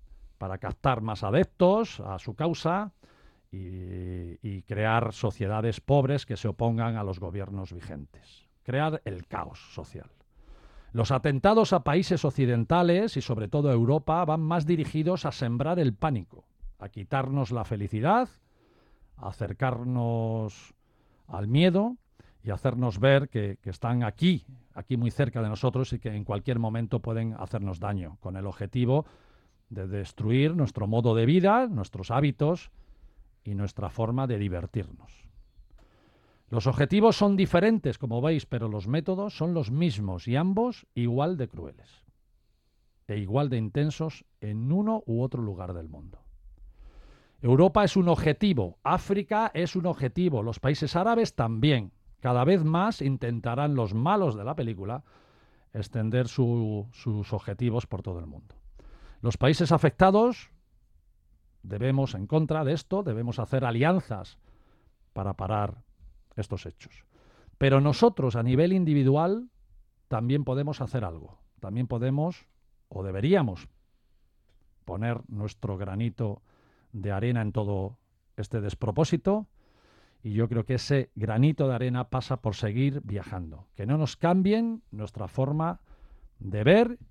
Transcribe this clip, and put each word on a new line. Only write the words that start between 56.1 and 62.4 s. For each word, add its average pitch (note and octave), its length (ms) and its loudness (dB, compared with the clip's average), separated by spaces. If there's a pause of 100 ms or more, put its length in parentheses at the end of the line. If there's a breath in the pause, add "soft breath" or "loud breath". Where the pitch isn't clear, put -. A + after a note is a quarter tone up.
su, A2+ 640 0
sus G#2+ 400 -4
objetivos A2 520 -2
por F#2+ 160 -8
todo F2 180 -8
el E2 80 -10
mundo. D2 280 -18 (640 soft breath)
Los A#2 160 -2
países D#3+ 380 4
afectados F#3+ 800 4 (1120)
debemos, B2 520 0
en G2 120 -6
contra D#3 360 2